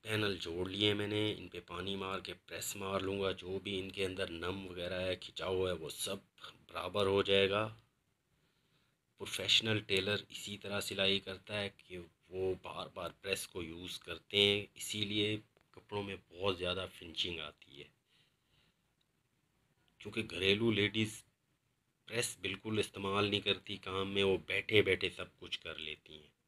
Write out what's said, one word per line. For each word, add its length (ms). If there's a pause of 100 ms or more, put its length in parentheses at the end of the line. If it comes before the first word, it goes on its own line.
पैनल 340
जोड़ 320
लिए 240
मैंने, 380
इन 160
पे 140
पानी 340
मार 260
के 120
प्रेस 440
मार 240
लूँगा। 320
जो 260
भी 200
इनके 240
अंदर 280
नम 340
वगैरह 360
है, 160
खिंचाव 500
है, 80
वो 160
सब 300 (200)
बराबर 680
हो 160
जाएगा। 400 (1600)
प्रोफेशनल 680
टेलर 440
इसी 260
तरह 240
सिलाई 400
करता 360
है 140
कि 260
वो 560 (100)
बार 320
बार 260
प्रेस 260
को 160
यूज़ 380
करते 380
हैं, 280 (100)
इसीलिए 600 (360)
कपड़ों 300
में 140
बहुत 400
ज़्यादा 300
फिनिशिंग 540
आती 380
है। 100 (2000)
क्योंकि 220
घरेलू 480
लेडीज़ 500 (840)
प्रेस 340
बिल्कुल 380
इस्तेमाल 500
नहीं 120
करती 380
काम 280
में, 160
वो 140 (100)
बैठे 360
बैठे 280
सब 280
कुछ 180
कर 220
लेती 340
हैं। 180 (160)